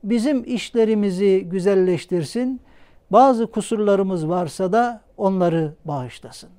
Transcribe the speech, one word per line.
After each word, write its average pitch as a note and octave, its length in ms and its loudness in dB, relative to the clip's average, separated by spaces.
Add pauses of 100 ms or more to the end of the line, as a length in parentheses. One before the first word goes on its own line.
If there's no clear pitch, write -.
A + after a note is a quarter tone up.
bizim A#3 420 0
işlerimizi G#3 1000 0
güzelleştirsin, F#3 1120 -2 (500)
bazı A#3 360 6
kusurlarımız G3 800 0
varsa F3+ 440 -4
da A#3 300 0 (140)
onları F3 580 0 (100)
bağışlasın. B2+ 760 -10